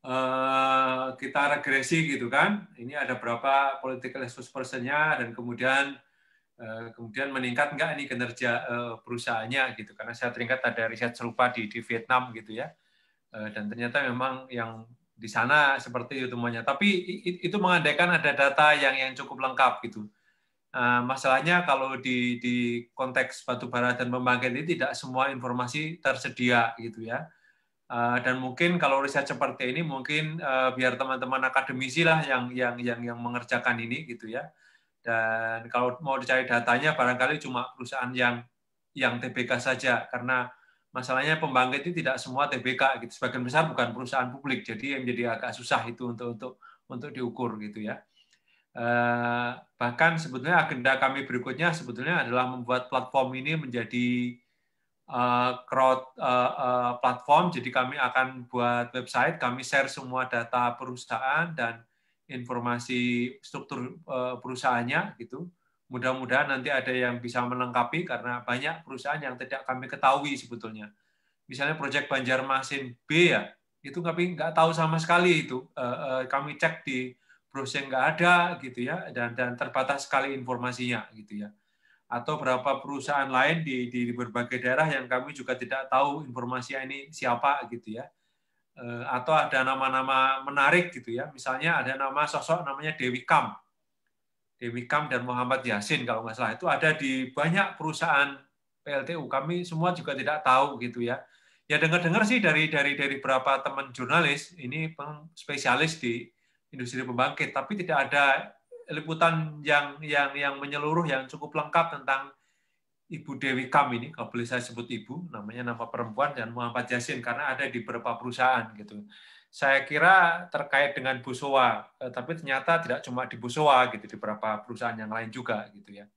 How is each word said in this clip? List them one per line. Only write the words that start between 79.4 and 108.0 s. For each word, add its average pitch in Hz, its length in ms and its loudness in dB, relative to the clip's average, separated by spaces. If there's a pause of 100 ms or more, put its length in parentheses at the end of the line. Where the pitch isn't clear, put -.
terbatas 131 560 -2
sekali 139 240 0
informasinya 123 800 -4
gitu 104 320 -10
ya. 104 80 -16 (560)
Atau 127 320 -4
berapa 131 400 0
perusahaan 143 480 -2
lain 143 320 4
di, 127 320 -4
di, 123 160 0
di 120 80 -4
berbagai 120 400 -4
daerah 131 320 2
yang 135 160 -2
kami 127 320 -4
juga 127 160 -4
tidak 127 340 -4
tahu 143 380 2
informasinya 127 580 -6
ini 139 300 -12
siapa 131 560 0
gitu 117 320 -10
ya. - 80 -14 (640)
Eh, 120 320 -10
atau 143 320 2
ada 135 240 4
nama-nama 131 800 2
menarik 143 560 4
gitu 117 160 -8
ya. 139 160 -6
Misalnya 139 480 -2
ada 131 160 -2
nama 139 320 0
sosok 165 400 0
namanya 147 320 -6
Dewi 127 240 -2
Kam. 135 320 4 (1040)
Dewi 120 320 -8
Kam 151 240 0
dan 120 100 0
Muhammad 123 380 0
Yasin 120 480 -2
kalau 113 160 -2
nggak 110 100 -8
salah. 113 220 -2
Itu 180 80 -8
ada 156 320 4
di 131 320 -2
banyak 170 480 0
perusahaan 156 560 2 (480)
P - 80 -20
L 135 160 -2
T 170 80 -6
U. 147 160 -6
Kami 151 320 -2
semua 175 320 0
juga 147 240 -6
tidak 147 240 -2
tahu 131 400 4
gitu 120 240 -4
ya. 127 160 -4 (440)
Ya 151 160 2
dengar-dengar 170 480 4
sih 254 80 4
dari, 156 320 4
dari, 143 240 2
dari 139 240 -2
beberapa 131 400 2
teman 135 320 -4
jurnalis, 143 720 0
ini 160 320 -6
pem-, 151 400 -14
spesialis 143 640 0
di 117 320 -4 (400)
industri 127 320 -8
pembangkit, 131 560 -2
tapi 135 160 -4
tidak 160 320 0